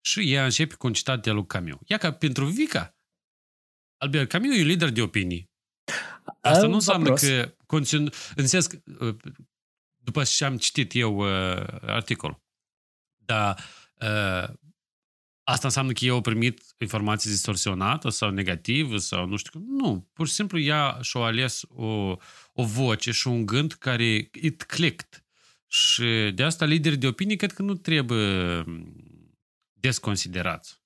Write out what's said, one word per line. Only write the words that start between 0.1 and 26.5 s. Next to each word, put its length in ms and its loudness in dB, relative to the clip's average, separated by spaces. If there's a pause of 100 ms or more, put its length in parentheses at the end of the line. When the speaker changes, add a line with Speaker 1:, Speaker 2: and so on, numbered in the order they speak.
Speaker 1:
ea 100 4
începe 320 0
cu 120 -4
un 60 0
citat 300 -2
de-a 100 0
lui 120 0
Camus. 320 -6 (100)
Ia 100 0
ca 140 0
pentru 340 -2
Vica, 500 -2 (1000)
Albert 320 0
Camus 280 0
e 40 4
un 60 4
lider 220 2
de 120 0
opinii. 480 -2 (920)
Asta 220 8
Speaker 2:
Am 60 6
Speaker 1:
nu 60 2
înseamnă 340 4
Speaker 2:
văpros. 200 4
Speaker 1:
că 260 0 (100)
conțin-, 460 0 (240)
în 120 2
sens 200 2
că, 100 -12 (220)
uh, 160 -4 (880)
după 200 -2
ce 220 0
am 120 0
citit 380 -2
eu, 220 2
uh, 460 0 (180)
articolul. 600 -4 (840)
Dar, 340 0 (360)
uh, 580 -2 (880)
asta 240 -2
înseamnă 240 0
că 140 -2
eu 100 4
au 60 2
primit 400 0 (160)
informații 520 -2
distorsionată 800 -2
sau 200 -2
negativă 680 -2
sau 300 -4
nu 80 -4
știu 240 -10
cum. 160 -8
Nu, 380 -2
pur 140 -4
și 60 -4
simplu 260 -2
ea 420 0
și-a 200 -4
ales 460 0
o, 500 -2 (360)
o 100 2
voce 480 2
și 160 0
un 180 2
gând 280 0
care 560 0 (120)
it 220 -2
clicked. 640 -2 (420)
Și 680 2
de 80 2
asta 220 0